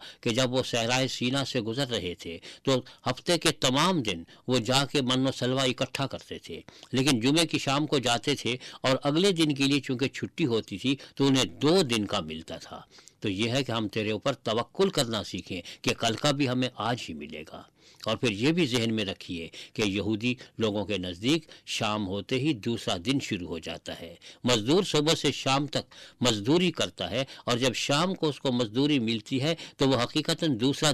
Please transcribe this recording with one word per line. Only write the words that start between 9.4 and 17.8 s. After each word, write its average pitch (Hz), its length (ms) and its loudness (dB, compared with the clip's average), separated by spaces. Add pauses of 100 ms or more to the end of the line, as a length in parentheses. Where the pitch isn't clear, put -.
کے 139 100 2
لیے 139 160 4
چونکہ 131 280 -2
چھٹی - 380 -4
ہوتی 107 320 0
تھی 131 180 0 (180)
تو 139 120 2
انہیں 135 180 6
دو 160 380 2
دن 113 240 2
کا 101 140 -2
ملتا 80 360 -10
تھا۔ - 260 -14 (380)
تو 113 80 -2
یہ 107 220 0
ہے 135 140 0
کہ 117 80 -4
ہم 110 160 -2
تیرے 107 220 -2
اوپر 110 220 -2
توکل 120 580 0
کرنا 113 340 -2
سیکھیں 90 380 -8 (200)
کہ 120 120 0
کل 113 200 0
کا 147 160 0
بھی 139 180 0
ہمیں 127 260 0
آج 120 340 -4
ہی - 60 -10
ملے 76 380 -12
گا۔ - 100 -16 (420)